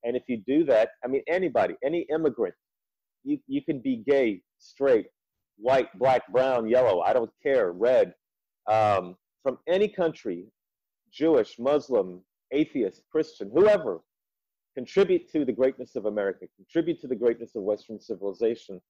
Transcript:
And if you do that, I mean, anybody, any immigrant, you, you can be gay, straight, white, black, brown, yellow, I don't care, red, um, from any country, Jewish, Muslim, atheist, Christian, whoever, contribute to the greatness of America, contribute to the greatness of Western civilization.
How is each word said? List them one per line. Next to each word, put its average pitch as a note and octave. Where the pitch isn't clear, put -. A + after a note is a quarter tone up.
And A#2+
if B2
you A#2+
do D3
that, A#2
I A#2+
mean, C3
anybody, D3+
any D#3+
immigrant, C3
you, C#3+
you C3+
can D3
be A#2+
gay, B2+
straight, B2+
white, B2
black, B2+
brown, B2+
yellow, A2+
I F#2+
don't A#2
care, B2
red, G#2+
um, G2+
from C3
any F#3+
country, C3
Jewish, C#3+
Muslim, A#2
atheist, C3+
Christian, A2
whoever, D#3+
contribute F3
to D3+
the A#2+
greatness C3
of G#2
America, G2+
contribute D#3+
to C#3
the B2
greatness A#2
of G#2
Western G#2
civilization. G2+